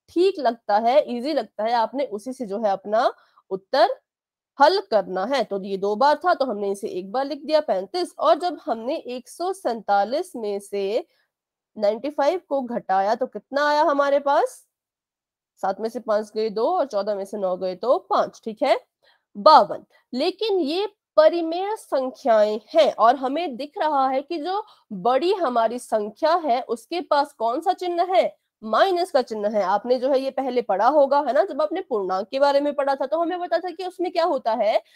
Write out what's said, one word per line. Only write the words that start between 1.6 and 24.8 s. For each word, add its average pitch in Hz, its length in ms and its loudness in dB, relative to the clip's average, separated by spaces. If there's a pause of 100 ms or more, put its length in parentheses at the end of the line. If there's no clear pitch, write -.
है, 233 100 -2
आपने 233 320 -2
उसी 214 260 -8
से 240 140 -10
जो 196 120 -6
है 220 120 0
अपना 214 420 0 (380)
उत्तर 285 460 0 (600)
हल 339 220 6 (100)
करना 185 360 0
है। 262 180 0
तो 196 180 -6
ये 196 160 -6
दो 202 180 -2
बार 285 200 4
था 349 180 2
तो 269 100 -2
हमने 208 280 -4
इसे 202 180 -8
एक 190 220 -10
बार 262 120 -2
लिख 277 200 -8
दिया 302 180 2
पैंतीस, 262 560 -4
और 311 200 2
जब 349 240 -4
हमने 240 340 -6
एक 247 320 -12
सौ 359 260 -6
सैंतालीस 233 840 -2
में 208 240 -6
से 202 460 -4 (680)
नाइंटी 220 340 -2
फ़ाइव 302 380 0
को 277 140 -2
घटाया 202 520 0
तो 247 140 -4
कितना 277 400 -2
आया 294 160 4
हमारे 285 360 2
पास? 294 420 0 (1000)
सात 196 180 -2
में 220 80 -4
से 233 120 -10
पांच 214 300 -2
गए 220 200 -2
दो 220 180 -2
और 349 180 0
चौदह 208 280 -4
में 196 100 -6
से 208 140 -8
नौ 185 180 -2
गए 185 200 -4
तो 262 220 2 (120)
पांच, 208 340 -2
ठीक 220 180 -10
है, 302 160 2 (580)
बावन। 208 480 6 (280)
लेकिन 359 480 -2
ये 339 260 -2 (300)
परिमेय 339 600 2
संख्याएं 233 840 0 (100)
हैं 294 260 4
और 233 220 4
हमें 269 400 -4
दिख 294 220 -10
रहा 294 300 2
है 262 140 -2
कि 330 160 -6
जो 381 260 -4 (300)